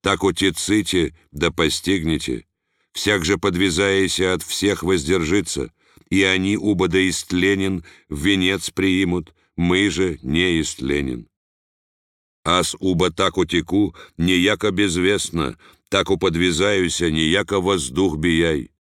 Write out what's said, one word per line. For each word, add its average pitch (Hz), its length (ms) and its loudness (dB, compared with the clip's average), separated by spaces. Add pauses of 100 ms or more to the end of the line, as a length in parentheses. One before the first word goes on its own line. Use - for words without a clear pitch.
Так 98 240 -2
утеците, 92 880 0 (180)
да 80 180 0
постигнете. 80 960 -2 (460)
Всяк 98 340 0
же, 90 100 2
подвязаяся 95 960 0
от 87 100 -4
всех, - 400 -2
воздержится, 82 880 0 (380)
и 95 140 2
они 95 340 0
убо 95 320 0
да 92 180 2
истленен, 92 800 0 (240)
в 73 160 -8
венец 95 460 0
приимут, 92 640 0 (220)
мы 90 340 2
же 85 320 -2
не 82 400 0
истленен. 67 680 -6 (1120)
Аз 87 360 0
убо 90 320 2
так 90 260 -2
утеку, 90 580 0 (220)
не 90 220 2
яко 101 320 2
безвестно, 90 880 -2 (320)
так 95 200 0
уподвязаюся, 90 1000 0
не 78 180 0
яко 98 320 0
воздух 87 560 0
бияй. 80 540 0 (120)